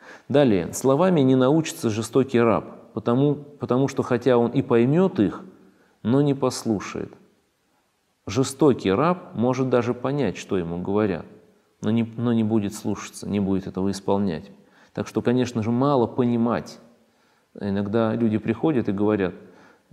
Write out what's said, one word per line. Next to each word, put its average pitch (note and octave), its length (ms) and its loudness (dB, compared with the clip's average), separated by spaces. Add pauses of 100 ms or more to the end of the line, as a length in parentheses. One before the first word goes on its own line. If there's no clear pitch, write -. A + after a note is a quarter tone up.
(280)
Далее. A2+ 440 4
«Словами D3+ 480 2
не C3 140 4
научится C3 560 2
жестокий A#2 500 0
раб, - 540 0
потому, C3 400 0
потому C3 540 -2
что C3 140 -4
хотя B2 340 2
он A#2+ 160 2
и C#3 100 0
поймет D3 580 2
их, F#2 220 0 (600)
но B2+ 200 2
не C#3+ 120 2
послушает». B2 800 -4 (1120)
Жестокий B2 640 2
раб E3 420 0
может B2+ 360 -2
даже B2 220 2
понять, C3 440 -4
что - 200 -6
ему E2+ 240 -4
говорят, F#2+ 460 -2 (560)
но G#2 80 -2
не, A2+ 140 0 (120)
но A#2+ 160 -2
не A2+ 120 2
будет G#2 300 -2
слушаться, - 540 -10
не G2+ 120 -2
будет F#2+ 260 -2
этого G2 240 -4
исполнять. G2 600 -2 (400)
Так G#2+ 160 -6
что, - 120 -4
конечно A#2+ 440 0
же, A#2 80 -2
мало B2+ 340 2
понимать. A#2 720 -2 (800)
Иногда G#2 560 -2
люди A#2 240 0
приходят A2+ 500 -2
и G#2+ 40 -2
говорят: G2 420 0 (580)